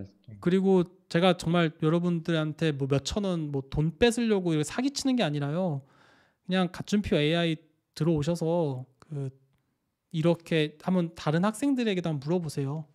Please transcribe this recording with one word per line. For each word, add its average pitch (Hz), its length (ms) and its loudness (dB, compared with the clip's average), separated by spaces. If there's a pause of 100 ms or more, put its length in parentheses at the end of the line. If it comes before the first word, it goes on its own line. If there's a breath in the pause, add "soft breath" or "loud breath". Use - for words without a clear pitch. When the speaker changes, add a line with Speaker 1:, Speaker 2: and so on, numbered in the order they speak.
Speaker 1:
진짜. - 360 -20
Speaker 2:
그리고 185 440 4 (240)
제가 175 280 4
정말 165 360 2 (100)
여러분들한테 160 880 0
뭐 135 180 -4
몇천 143 340 0
원 165 280 -2
뭐 139 160 -2
돈 156 300 -2
뺏으려고 220 540 2
이렇게 151 120 0
사기치는 262 520 -2
게 240 80 0
아니라요. 147 580 -2 (640 soft breath)
그냥 180 260 0
갓준표 - 440 0
에이아이 160 400 2 (380)
들어오셔서 160 920 0 (140)
그 139 300 -8 (800)
이렇게 160 720 0
한번 175 320 -2
다른 165 300 0
학생들에게도 220 640 0
한번 151 180 -2
물어보세요. 151 680 -4